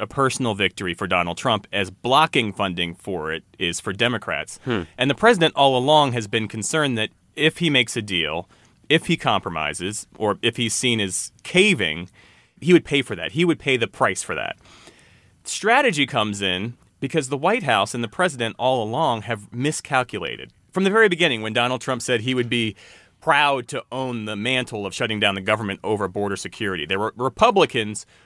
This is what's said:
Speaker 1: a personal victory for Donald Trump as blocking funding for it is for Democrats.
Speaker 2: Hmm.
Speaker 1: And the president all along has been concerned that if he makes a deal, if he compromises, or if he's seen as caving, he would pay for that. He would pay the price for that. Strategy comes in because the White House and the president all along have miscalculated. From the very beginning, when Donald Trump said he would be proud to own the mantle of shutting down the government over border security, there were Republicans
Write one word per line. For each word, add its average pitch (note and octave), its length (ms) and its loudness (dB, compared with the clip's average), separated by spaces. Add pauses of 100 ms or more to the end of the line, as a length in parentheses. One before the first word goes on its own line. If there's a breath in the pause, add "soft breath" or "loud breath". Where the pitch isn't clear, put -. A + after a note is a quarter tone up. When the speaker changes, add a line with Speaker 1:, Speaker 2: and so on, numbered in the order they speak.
Speaker 1:
a G#2 80 -6
personal B2+ 460 -2
victory F#2+ 400 -2
for G2 120 -6
Donald F2 320 0
Trump A2 340 -2
as F#2+ 180 -2
blocking B2+ 600 2
funding F2+ 440 -4
for E2 360 -6
it D#2+ 120 -8 (120)
is E2+ 220 -4
for - 140 -8
Democrats. G2 720 -4
Speaker 2:
Hmm. A2+ 180 -2 (160 loud breath)
Speaker 1:
And C3 100 0
the C#3 60 2
president F#3 400 4
all C#3 240 4
along C#3+ 340 4
has A#2 140 -4
been A2 220 -2
concerned C3 500 -2
that G#2+ 120 -2 (260)
if D3+ 220 2
he E3+ 120 2
makes B2+ 260 2
a B2 60 -2
deal, E2+ 460 -4 (400 soft breath)
if D#3+ 180 2
he E3+ 100 2
compromises, F2+ 920 -4 (100)
or G2+ 240 0
if A#2 140 0
he's A#2 180 -2
seen A#2+ 260 0
as F#2+ 300 -4 (140)
caving, G#2+ 640 2 (520 soft breath)
he C3 120 2
would E3 120 6
pay C#3+ 180 -2
for A#2 120 -8
that. E2 180 -6
He D#3 120 0
would E3+ 160 0
pay C3+ 160 0
the A2+ 100 0
price G2+ 380 -2
for F2+ 100 -6
that. G#1 220 -6 (880 soft breath)
Strategy A3 600 2
comes G#2+ 360 -2
in G2 320 -2 (260)
because C#3 280 -2
the C#3 80 -4
White F#3+ 260 0
House G#2+ 320 2
and A#2+ 80 -4
the A#2 60 -4
president B2+ 500 -2
all B2+ 240 2
along A#2 400 0
have G#2 300 -6
miscalculated. A#2+ 1000 -4 (200)
From F#3 120 2
the G3 60 4
very A3 180 6
beginning, D#3 340 2
when A2 100 -4
Donald A#2+ 280 0
Trump B2+ 220 -4
said A#2+ 200 0
he B2+ 120 -2
would B2 140 0
be A2+ 260 0 (460 soft breath)
proud C#3+ 480 2
to C3+ 220 -6
own B2 340 -4
the G#2+ 120 -6
mantle A#2+ 500 -2
of F#2 80 -8
shutting A2 260 -2
down G2+ 140 2
the G2 60 -4
government G#2 440 0
over G2+ 240 0
border G2+ 280 -2
security, F#2 480 -4
there F#2 140 -2
were G#2+ 180 -2
Republicans C3 920 2 (200 soft breath)